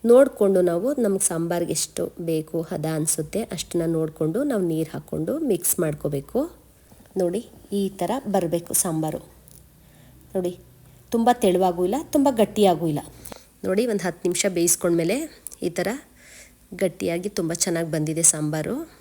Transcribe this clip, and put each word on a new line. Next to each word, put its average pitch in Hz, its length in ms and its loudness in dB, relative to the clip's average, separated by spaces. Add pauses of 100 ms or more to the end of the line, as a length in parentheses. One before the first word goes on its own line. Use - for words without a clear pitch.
(100)
ನೋಡಿಕೊಂಡು 226 500 6 (100)
ನಾವು 175 180 0 (160)
ನಮ್ಗೆ 196 240 0
ಸಾಂಬಾರ್ಗೆ 170 500 -2
ಎಷ್ಟು - 260 -4 (260)
ಬೇಕು 156 260 -2 (140)
ಹದ 156 160 -4 (120)
ಅನಿಸುತ್ತೆ 160 440 -4 (140)
ಅಷ್ಟನ್ನ 165 300 -2 (100)
ನೋಡಿಕೊಂಡು 160 440 -2 (100)
ನಾವು 202 220 0
ನೀರು 160 220 -2
ಹಾಕ್ಕೊಂಡು 156 400 -4 (160)
ಮಿಕ್ಸ್ - 240 0 (100)
ಮಾಡ್ಕೋಬೇಕು. 147 560 -4 (840)
ನೋಡಿ, 180 200 -2 (380)
ಈ 196 40 0 (180)
ಥರ 175 80 -2 (240)
ಬರಬೇಕು 170 480 0
ಸಾಂಬಾರು. 156 400 -2 (1120)
ನೋಡಿ, 180 180 -2 (640)
ತುಂಬ 233 140 4 (180)
ತೆಳುವಾಗೂ 180 440 4
ಇಲ್ಲ, 269 100 -2 (160)
ತುಂಬ 285 120 6 (140)
ಗಟ್ಟಿಯಾಗೂ 185 500 4
ಇಲ್ಲ. 143 120 -4 (640)
ನೋಡಿ, 190 160 2 (100)
ಒಂದು 202 140 -2
ಹತ್ತು 170 220 -6
ನಿಮಿಷ 175 180 0 (100)
ಬೇಯಿಸ್ಕೊಂಡ್ಮೇಲೆ 170 600 2 (480)
ಈ 175 120 0
ಥರ 180 100 -2 (960)
ಗಟ್ಟಿಯಾಗಿ 180 460 -2 (100)
ತುಂಬ 165 140 -2 (120)
ಚೆನ್ನಾಗಿ 170 320 -2
ಬಂದಿದೆ 156 280 -2 (100)
ಸಾಂಬಾರು. 151 400 -2 (260)